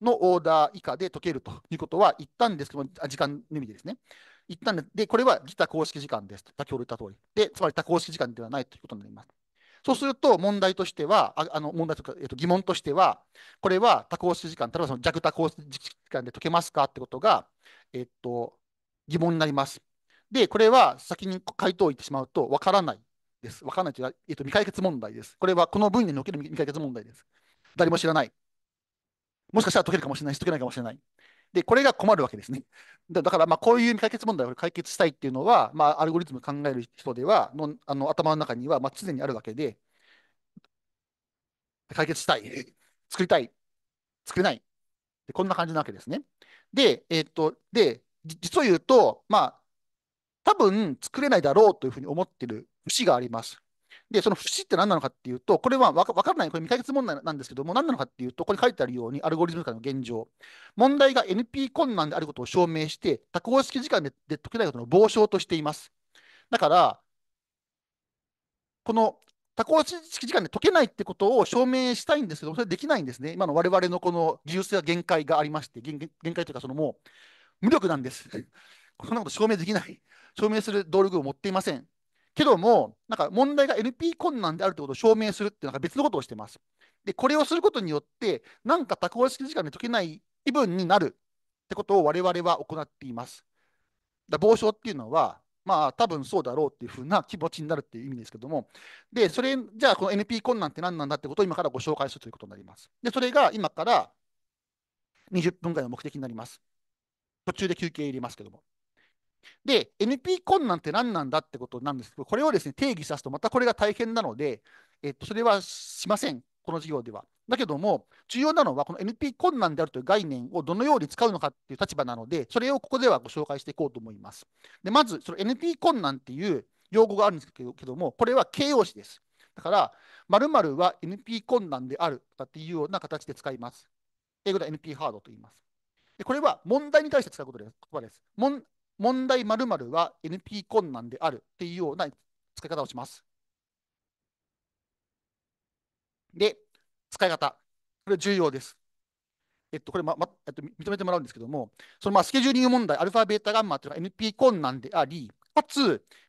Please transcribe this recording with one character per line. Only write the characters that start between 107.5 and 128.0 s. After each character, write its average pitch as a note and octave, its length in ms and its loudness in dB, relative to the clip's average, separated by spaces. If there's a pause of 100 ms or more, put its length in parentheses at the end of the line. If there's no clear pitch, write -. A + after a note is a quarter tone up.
中 F#3+ 140 -4
で F3 80 -2
休 E3+ 160 -6
憩 D3+ 120 -8
入 C#3+ 100 -6
れ B2+ 80 -8
ま A#2+ 80 -8
す - 80 -20
け G#2 60 -18
ど G2+ 80 -20
も。 - 120 -20 (1040)
で、 B3 340 2
エ G#3 60 0
ヌ C4 140 -2
ピ F#4 160 -2
ー F4+ 80 -8
困 F4+ 240 2
難 F3 120 -2
っ - 20 -20
て D3+ 100 -8
何 A3+ 220 -2
な D#3+ 100 -2
ん C3+ 60 -8
だ D3+ 100 2
っ - 100 -12
て - 80 -16
こ A#2+ 100 -14
と B2 140 -12
な C#3+ 120 -4
ん C3+ 40 -8
で A#2+ 60 -12
す - 80 -20
け - 60 -20
ど、 C#3 80 -10
こ - 100 -4
れ C4+ 80 2
を D#4 80 4
で F#3+ 80 2
す - 80 -10
ね、 C3 60 -10
定 C4+ 180 -2
義 D#3+ 120 -8
さ C#3+ 140 -8
す - 60 -14
と C3+ 60 -10
ま C3+ 100 -10
た A3 100 0
こ B3+ 100 0
れ B3 60 2
が A#3 80 2
大 G#3 200 0
変 A3+ 200 -4
な A3+ 80 -2
の B2+ 140 -6
で、 C3 260 -6 (400)
え C#3+ 100 -8
っ - 20 -10
と、 - 120 -16
そ - 80 -8
れ A3+ 100 -2
は G3+ 180 4
し - 460 -14
ま G#3 100 0
せ F3 140 -4
ん。 B2 100 -10 (200)
こ - 100 -12
の E3 80 -6
授 D#3 120 -12
業 C3+ 100 -4
で A#2 100 -14
は。 G#2 140 -16 (220)
だ B3 100 -2
け B3 80 -2
ど D3+ 120 -6
も、 F3+ 300 -2 (200)
重 B3 140 -4
要 D#4 120 2
な D#4+ 100 6
の D3 120 0
は C#3+ 100 -2
こ E3+ 80 -12
の - 60 -12
エ - 40 -6
ヌ A3 120 -4
ピ C#4+ 140 -4
ー A#3+ 60 -14
困 F4 220 0
難 E3+ 180 2
で D#3 60 -2
あ D#3+ 40 0
る D3+ 60 -8
と C3 80 -10
い - 20 -8
う - 20 -8
概 F#3+ 220 2
念 C3 260 -8
を E3 100 -4
ど D#3+ 140 -4
の A3 80 -2
よ C#4+ 140 4
う - 20 2
に D3+ 80 -6
使 - 180 0
う A3+ 60 4
の E3+ 80 -6
か D3 80 -4
っ C#3 40 -4 (160)
て C3+ 60 -14
い B2+ 40 -16
う - 20 -6
立 - 160 -4
場 C#3+ 100 0
な A#2+ 100 -8
の A2+ 120 -14
で、 C#3+ 220 -4
そ A#3+ 100 -2
れ B3 120 -2
を C#4 80 0
こ - 100 -20
こ C4 100 -2
で B3+ 80 4
は F#3 120 4
ご - 100 -18
紹 D3+ 160 -6
介 C#3 140 -8
し - 40 -20
て D3 80 -14
い - 20 -10
こ D3+ 140 -4
う B2+ 40 -6
と A#2+ 80 -14
思 A2+ 120 -18
い G2+ 80 -20
ま G2 120 -20
す。 - 140 -20 (380)
で、 F#3 80 -6
ま D4 120 6
ず、 G#3+ 220 -6
そ F3+ 60 -10
の E3 80 -10
エ G3 40 -2
ヌ A#3+ 120 -2
ピ E4+ 160 -4
ー D4 80 -6
困 D4 220 2
難 C#3 160 -2
っ - 20 -14
て - 140 -16
い F3+ 200 -4
う A#2+ 120 -6 (260)
用 A3 160 6
語 G3+ 80 -4
が G#3 100 4
あ G#3 60 6
る E3+ 60 -6
ん - 20 -10
で - 60 -20
す - 60 -20
け - 120 -16
ど、 B2 100 -12
け - 120 -20
ど B2+ 100 -12
も、 F3 160 -4